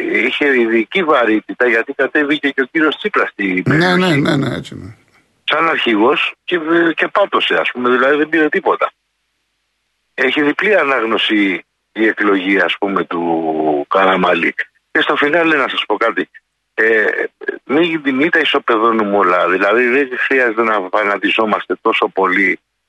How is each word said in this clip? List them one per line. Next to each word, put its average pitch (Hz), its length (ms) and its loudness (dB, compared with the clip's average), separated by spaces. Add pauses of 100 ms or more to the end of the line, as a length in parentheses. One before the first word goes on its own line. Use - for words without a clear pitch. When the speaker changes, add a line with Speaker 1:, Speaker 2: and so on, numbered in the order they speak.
(260)
Speaker 1:
είχε 131 340 0
ειδική 113 440 0
βαρύτητα, 123 640 0
γιατί 117 260 -2
κατέβηκε 143 560 -2
και 135 120 -2
ο 127 40 0
κύριος 156 320 -2
Τσίπρας 135 320 -2
στην 95 260 -4
Speaker 2:
Ναι, 90 60 -2
Speaker 1:
περιοχή. 175 380 2
Speaker 2:
ναι, 180 160 2
ναι, 156 200 0
ναι, 139 200 -2
έτσι, - 200 -12
ναι. 95 200 -16 (480)
Speaker 1:
Σαν 156 260 0
αρχηγός 127 640 0 (100)
και, 175 160 -4 (360)
και 175 120 -2
πάτωσε, - 520 0
ας - 120 -4
πούμε, 123 180 -4
δηλαδή 127 280 2
δεν 151 120 -2
πήρε 156 200 2
τίποτα. - 420 -2 (1200)
Έχει 139 280 -2
διπλή 190 360 0
ανάγνωση 110 880 0 (260)
η 110 160 -2
εκλογή, 98 520 0
ας 85 200 0
πούμε, 98 240 -2
του 78 840 -2
Καραμαλή. 92 640 0 (380)
Και 156 100 0
στο 151 140 0
φινάλε 156 400 2
να 131 120 0
σας - 200 -6
πω 107 80 0
κάτι. 107 340 -2 (440)
Ε, 110 320 2 (580)
μην, 160 380 0 (140)
μην 147 140 0
τα 165 100 0
ισοπεδώνουμε 113 800 0
όλα. 90 320 4
Δηλαδή 101 380 2
δεν 131 300 2
χρειάζεται 120 460 0
να 107 280 0
φανατιζόμαστε 101 880 0
τόσο 110 260 2
πολύ, 95 520 0 (300)